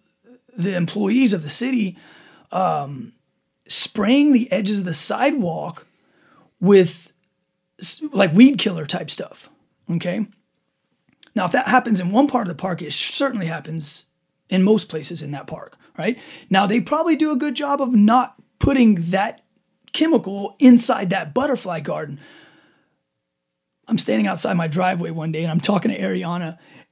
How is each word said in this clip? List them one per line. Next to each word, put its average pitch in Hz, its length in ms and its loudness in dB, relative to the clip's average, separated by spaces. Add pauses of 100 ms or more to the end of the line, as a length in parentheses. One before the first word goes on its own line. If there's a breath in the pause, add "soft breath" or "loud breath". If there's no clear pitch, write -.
(580)
the 185 180 -4
employees 208 560 0
of 185 100 -2
the 147 80 -10
city, 226 480 -4 (540 soft breath)
um, 151 600 -4 (560)
spraying 269 640 4
the 240 180 2
edges 202 280 -2
of 190 60 -4
the 170 80 -4
sidewalk 170 920 -2 (720 soft breath)
with 185 540 4 (680)
s-, - 320 -6
like, 190 220 2
weed 247 260 8
killer 170 260 -4
type 156 240 -6
stuff. - 400 -12 (400)
Okay. 180 380 -4 (1080)
Now, 185 100 -2
if 180 80 -4
that - 140 0
happens 240 320 2
in 180 120 -4
one 262 160 2
part 240 200 -2
of - 80 -6
the 143 60 -18
park, 180 220 -6
it 147 100 -8
certainly 240 540 -4
happens 160 580 -12 (460)
in 185 100 2
most 214 260 2
places 156 360 -8
in 143 80 -10
that 143 160 -12
park, - 320 -16 (180 soft breath)
right? 233 220 -4 (320 loud breath)
Now, 196 160 2
they 220 120 0
probably 311 360 0
do 302 160 0
a 302 40 0
good 285 200 -4
job 285 260 -4
of 254 100 -2
not 226 440 4 (240)
putting 254 340 4 (160)
that 190 320 -4 (520)
chemical 202 680 0
inside 240 500 6
that 165 240 -4
butterfly 240 460 -4
garden. 151 400 -8 (1700 soft breath)
I'm 226 100 0
standing 214 300 0
outside 190 300 -2
my 165 100 -2
driveway 175 420 -2
one 160 220 -6
day 156 100 -6
and 165 100 -4
I'm 160 80 0
talking 208 300 0
to - 100 -4
Ariana 175 600 -6 (320 soft breath)